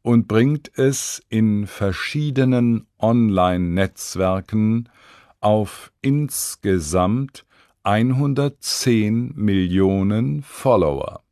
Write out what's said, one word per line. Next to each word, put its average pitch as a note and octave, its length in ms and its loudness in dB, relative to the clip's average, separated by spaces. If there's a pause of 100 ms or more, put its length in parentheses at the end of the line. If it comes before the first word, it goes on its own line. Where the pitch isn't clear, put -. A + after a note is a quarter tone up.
und A#2 260 2
bringt C3 480 0
es C3+ 540 -2
in G#2 380 0
verschiedenen B2 1200 0 (100)
Online-Netzwerken F#2+ 1900 0 (500)
auf G#2+ 520 0 (100)
insgesamt G2+ 1400 -2 (380)
einhundertzehn B2 1500 0
Millionen G2 1040 0
Follower. E2+ 800 0 (100)